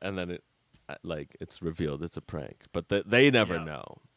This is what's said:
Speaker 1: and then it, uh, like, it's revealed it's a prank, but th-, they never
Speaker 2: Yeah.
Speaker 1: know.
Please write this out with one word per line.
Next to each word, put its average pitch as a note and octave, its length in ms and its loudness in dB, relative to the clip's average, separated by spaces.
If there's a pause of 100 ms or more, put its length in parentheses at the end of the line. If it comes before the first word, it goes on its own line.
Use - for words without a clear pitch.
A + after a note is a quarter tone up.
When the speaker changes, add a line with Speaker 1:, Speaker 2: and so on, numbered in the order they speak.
Speaker 1:
and F#2+ 160 -4
then F2 140 -4
it, - 120 -12 (440)
uh, - 160 -10
like, D2+ 360 -8
it's - 220 -12
revealed D#2+ 400 -4
it's E2 140 -8
a D#2+ 40 -8
prank, C#2 520 -12
but F2 160 -6
th-, G2+ 180 0
they B2 240 8
never G#2+ 260 4
Speaker 2:
Yeah. D#2+ 80 -2
Speaker 1:
know. D2+ 340 -10 (180)